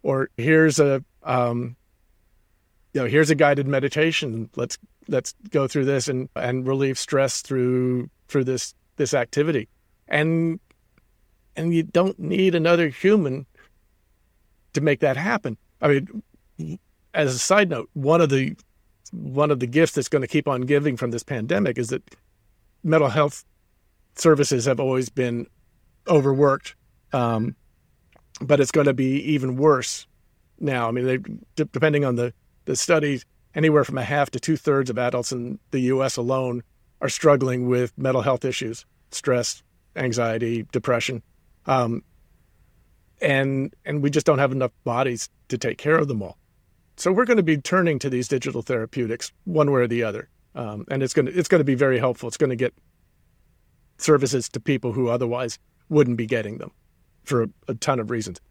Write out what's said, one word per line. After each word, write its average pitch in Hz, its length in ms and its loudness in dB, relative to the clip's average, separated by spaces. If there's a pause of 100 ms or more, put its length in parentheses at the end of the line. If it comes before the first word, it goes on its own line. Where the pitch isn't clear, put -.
Or 135 340 -2
here's 156 420 4
a, 139 240 4 (220)
um, 120 520 -2 (1160)
you 143 80 -2
know, 123 80 -2
here's 147 220 4
a 156 40 6
guided 143 320 4
meditation. 139 880 -2
Let's - 240 -8 (300)
let's - 260 -4 (160)
go 139 160 0
through 135 180 -2
this 135 240 0
and, 131 280 -4
and 127 300 -4
relieve 135 320 0
stress 135 440 -2
through, 127 680 0 (200)
through 135 160 0
this, 127 300 -4 (220)
this 147 180 -2
activity. 139 540 0 (400)
And, 165 520 0 (960)
and 165 180 -2
you 165 80 2
don't - 360 0
need 180 360 0
another 170 340 2
human 151 580 2 (1300)
to 143 80 -2
make 147 200 2
that 135 160 2
happen. 170 400 -4 (240)
I 147 80 2
mean, 156 920 -4 (360)
as 139 200 0
a 123 40 -6
side 190 320 2
note, 123 240 -6
one 156 260 2
of 160 80 4
the, 135 280 0 (560)
one 143 380 -2
of 135 100 0
the 127 60 -2
gifts 147 260 2
that's 135 160 -2
gonna 135 180 0
keep 151 220 -2
on 127 140 -2
giving 143 340 0
from 123 140 -4
this 117 120 -6
pandemic 143 560 -2
is 117 100 -4
that 131 140 -6 (800)
mental 156 260 4
health 147 360 -2 (720)
services 139 480 4
have 131 160 0
always 131 280 0
been 120 380 -4 (640)
overworked, 139 680 2 (380)
um, 117 420 0 (840)
but 143 200 4
it's 135 120 2
gonna 143 200 2
be 131 300 0
even 131 340 -2
worse 139 500 0 (540)
now. 123 280 -2
I - 20 -2
mean, 123 160 -2
they, 131 120 0
d-, - 540 -8
depending 147 320 2
on 123 120 0
the, 120 160 -2 (320)
the 135 120 -4
studies, 147 480 0 (300)
anywhere 151 300 4
from 139 140 -6
a 123 40 -4
half 139 300 0
to - 80 -6
two-thirds 139 500 0
of 110 80 -4
adults 123 320 -2
in 123 300 -8 (100)
the 139 120 -2
U 131 200 0
S 131 140 -2
alone 123 440 -2 (400)
are 139 80 -4
struggling 131 600 4
with 123 280 0
mental 131 260 0
health 131 220 0
issues, 123 400 -6 (280)
stress, - 500 -2 (320)
anxiety, 117 800 -2
depression. 120 500 -2 (440)
Um, 123 360 0 (1160)
and, 135 520 0 (120)
and 147 180 -4
we 143 80 2
just 147 160 0
don't 143 140 4
have 139 100 4
enough 131 220 -2 (100)
bodies 120 460 -2 (200)
to 127 80 -4
take 117 220 -4
care 151 180 0
of 151 120 0
them 113 120 -4
all. 87 160 -10 (600)
So 185 160 -2
we're 220 140 2
gonna 220 180 4
be 160 120 2
turning 170 440 0
to 139 100 -4
these 127 160 -2
digital 131 340 -2
therapeutics 113 720 -4 (140)
one 151 260 2
way 131 120 4
or 123 40 2
the 117 160 -2
other. 104 260 -6 (280)
Um, 107 340 -10
and 135 120 -2
it's 131 120 -4
gonna, 143 180 2
it's 175 160 -2
gonna 170 140 4
be 135 140 0
very 131 220 2
helpful. 123 280 -4
It's 113 100 -10
gonna 127 200 -2
get 123 180 -4 (1200)
services 135 500 2
to - 100 -8
people 127 340 -2
who 123 160 -2
otherwise 120 520 -4 (300)
wouldn't 131 260 4
be 113 100 -4
getting 110 320 -4
them - 140 -14 (500)
for 120 220 0
a, 107 40 -4 (200)
a 131 60 -6
ton 127 260 -2
of 110 100 -8
reasons. 110 300 -8 (100)